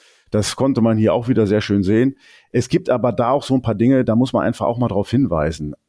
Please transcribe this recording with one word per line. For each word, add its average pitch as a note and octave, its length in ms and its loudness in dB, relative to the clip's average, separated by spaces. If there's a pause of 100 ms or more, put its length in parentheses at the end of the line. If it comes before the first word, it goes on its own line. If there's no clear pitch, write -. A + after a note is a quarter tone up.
(300)
Das - 260 -2
konnte C3 240 0
man A2+ 160 2
hier G#2+ 180 2
auch A#2 140 -2
wieder A2 180 2
sehr G#2 140 2
schön G2+ 240 0
sehen. A#2 320 2 (340)
Es - 180 -2
gibt E3+ 220 -2
aber B2 220 0
da A#2 180 -2
auch C3+ 140 0
so C3+ 100 -2
ein C3 80 0
paar A2 140 -2
Dinge, B2+ 280 2
da G#2+ 120 0
muss B2+ 160 2
man G2 120 0
einfach A#2 220 -2
auch A#2 120 0
mal A#2+ 100 0
drauf G2+ 200 -2
hinweisen. D#2+ 640 -2 (140)